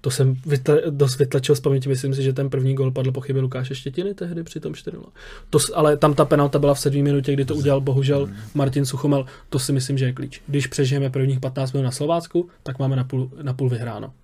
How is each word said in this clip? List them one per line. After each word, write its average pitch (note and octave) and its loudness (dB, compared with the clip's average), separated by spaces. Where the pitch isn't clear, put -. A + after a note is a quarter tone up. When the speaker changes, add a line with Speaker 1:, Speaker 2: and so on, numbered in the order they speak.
Speaker 1:
to C3 -2
jsem C3 2
vytla-, D3 2
dost C#3 0
vytlačil C#3 2
z C3 -2
paměti, C#3 0
myslím C3+ 0
si, C3+ -2
že C3+ 2
ten C3+ -2
první C3 0
gól C3 0
padl C3 -2
po B2+ -4
chybě C3 -2
Lukáše C3 -4
Štětiny F3+ -6
tehdy E3+ -8
při E3 -10
tom D3+ -8
čtyři E3 -12
nula. - -18
To D#3 4
s-, - 0
ale D3+ 4
tam D3+ 4
ta D3 6
penalta C#3+ 4
byla C#3+ 4
v C3+ -4
sedmé C#3+ 2
minutě, C#3+ 2
kdy C#3 0
to D3 -2
udělal C#3 2
bohužel C#3 2
Speaker 2:
Hmm. G2 -10
Speaker 1:
Martin C#3 2
Suchomel. C#3 0
To C#3+ -2
si C3+ -2
myslím, C3+ 0
že C3 2
je B2 0
klíč. C3 -10
Když C#3+ 0
přežijeme C#3 0
prvních C3 0
patnáct C3 -4
minut C#3 0
na B2 0
Slovácku, E3+ -2
tak C3 -8
máme C3+ 0
na B2+ 0
půl, B2+ -4
na C3+ -4
půl C3 -2
vyhráno. A2+ -6